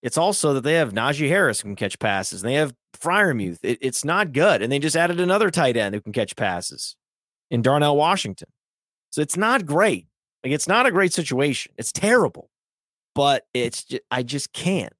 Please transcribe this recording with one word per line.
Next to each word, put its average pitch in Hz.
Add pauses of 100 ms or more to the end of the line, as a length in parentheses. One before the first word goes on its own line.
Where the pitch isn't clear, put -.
It's 117
also 165
that 135
they 147
have 156
Najee 139
Harris 170
who 101
can 101
catch 98
passes, 98
and 113
they 139
have 147 (200)
Freiermuth. 147
It, 117
it's 127
not 170
good. 147
And 117
they 139
just 151
added 170
another 190
tight 135
end 104
who 107
can 107
catch 107
passes 90 (540)
in 120
Darnell 147
Washington. 151 (600)
So 151
it's 151
not 220
great. 151 (380)
Like, 131
it's 147
not 226
a 240
great 185
situation. 139
It's -
terrible. 208 (680)
But 143
it's 120
ju-, 127 (120)
I 127
just 135
can't. 175